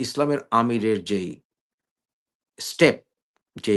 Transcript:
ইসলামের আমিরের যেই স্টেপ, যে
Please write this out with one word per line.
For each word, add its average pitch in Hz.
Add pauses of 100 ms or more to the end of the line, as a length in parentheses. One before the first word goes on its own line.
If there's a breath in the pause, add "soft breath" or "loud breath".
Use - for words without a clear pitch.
ইসলামের 147 (100)
আমিরের 113
যেই 92 (1300)
স্টেপ, - (580)
যে -